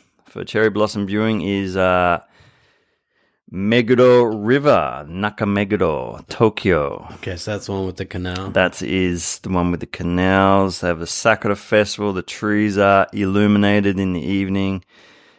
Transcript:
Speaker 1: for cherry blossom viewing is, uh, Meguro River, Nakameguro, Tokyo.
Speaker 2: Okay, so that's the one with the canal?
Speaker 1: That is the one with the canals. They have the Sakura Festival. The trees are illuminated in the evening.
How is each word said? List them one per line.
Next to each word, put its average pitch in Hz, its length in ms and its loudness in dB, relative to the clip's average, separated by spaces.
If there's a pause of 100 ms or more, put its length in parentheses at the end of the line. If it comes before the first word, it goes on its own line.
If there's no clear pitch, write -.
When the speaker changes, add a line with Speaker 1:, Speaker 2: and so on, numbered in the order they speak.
(260)
Speaker 1:
for - 180 -12
cherry 110 260 0
blossom 104 360 -2
viewing 107 360 -2
is, 98 340 -2
uh, 90 440 2 (1300)
Meguro 120 800 4 (140)
River, 101 600 2
Nakameguro, 95 1200 -2
Tokyo. 78 840 0
Speaker 2:
Okay, 92 220 -10
so 107 160 -10
that's 101 140 -8
the 98 60 -8
one 95 140 -4
with 90 100 -10
the 98 100 -10
canal? 92 440 -8
Speaker 1:
That 90 320 0
is 87 580 -2
the - 100 -10
one 90 200 0
with 87 100 -4
the 87 60 -10
canals. 95 920 2
They 90 80 -2
have 85 120 -2
the 85 60 -8
Sakura 104 500 0
Festival. 104 560 0
The 92 100 -4
trees 104 560 -2
are 98 340 4
illuminated 101 880 2
in 95 140 -2
the 85 100 -4
evening. 95 640 -4 (540)